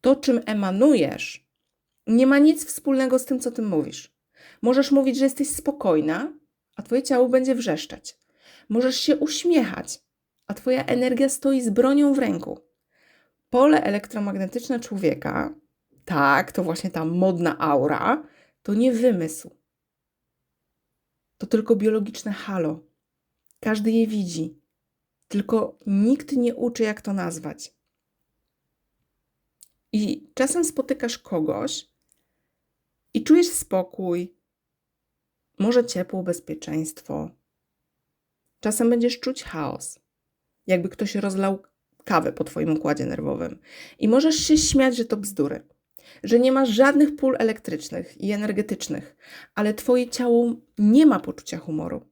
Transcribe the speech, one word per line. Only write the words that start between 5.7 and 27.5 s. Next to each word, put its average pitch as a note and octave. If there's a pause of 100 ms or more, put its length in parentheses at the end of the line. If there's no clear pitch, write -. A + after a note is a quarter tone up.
a G3+
twoje B3
ciało C4
będzie C4
wrzeszczeć. - (500)
Możesz B3+
się -
uśmiechać, D4+ (460)
a G3+
twoja B3+
energia B3+
stoi C4+
z A3+
bronią C#4
w C4+
ręku. G3+ (920)
Pole C#4+
elektromagnetyczne G3+
człowieka, - (500)
tak, C#3+
to F#3
właśnie E3+
ta D#3+
modna F3
aura, D3+ (360)
to G#3
nie A#3+
wymysł. G#3+ (1900)
To G#3
tylko A3
biologiczne G#3+
halo. F3 (800)
Każdy G#3+
je A3+
widzi. F3 (680)
Tylko G#3
nikt G#3+
nie A#3+
uczy, A#3+
jak G#3+
to G3+
nazwać. E3+ (2250)